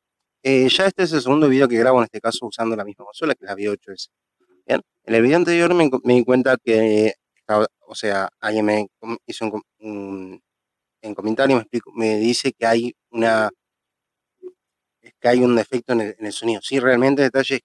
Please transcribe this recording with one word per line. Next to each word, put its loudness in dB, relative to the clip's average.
Eh, 2
ya 2
este 0
es -2
el -2
segundo 2
video 4
que 0
grabo, 4
en 2
este -14
caso -6
usando -6
la -8
misma -16
consola, -4
que -20
es -14
la -8
V -6
ocho -8
S. -16
Bien, -2
en -4
el 4
video 4
anterior 2
me 4
enco-, 0
me 2
di 4
cuenta 2
que 2
estaba, 0
o -20
sea, -4
alguien -2
me 0
com-, -10
hizo -10
un -6
com-, -10
un, -14
en -12
comentario 0
me 2
explico, -8
me 0
dice 0
que -4
hay 0
una, 0
que 0
hay 4
un 4
defecto -2
en 2
el, -6
en -10
el -8
sonido. -4
Sí, -2
realmente 2
el 2
detalle 0
es -4